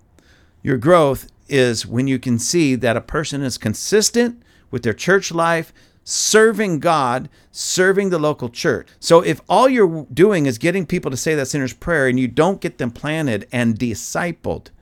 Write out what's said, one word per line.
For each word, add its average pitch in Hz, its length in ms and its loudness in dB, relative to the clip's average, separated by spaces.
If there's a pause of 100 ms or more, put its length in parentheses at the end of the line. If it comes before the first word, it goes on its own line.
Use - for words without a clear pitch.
(640)
Your 135 140 -2
growth 143 500 2 (200)
is 123 380 0
when 120 220 -4
you 131 100 -2
can 120 220 -2
see 151 360 0
that 117 220 -2
a 110 40 -6
person 143 420 -6
is 123 160 -6
consistent 220 840 0 (300)
with 127 100 -6
their 113 100 -2
church 185 400 0
life, 165 400 -2 (320)
serving 214 760 2
God, 139 500 0 (220)
serving 190 580 0
the 175 80 0
local 147 320 -2
church. 117 380 -2 (120)
So 170 220 6
if 160 260 -2
all 226 220 4
you're 175 420 2
doing 170 360 4
is 120 100 -2
getting 170 300 -2
people 170 240 -4
to 127 60 -8
say 160 180 -2
that 135 120 -2
sinner's 131 260 -4
prayer 151 340 0
and 127 120 2
you 127 80 0
don't 156 320 0
get - 200 -8
them 123 100 -4
planted 143 600 -6
and 117 260 0
discipled, 123 920 -6 (120)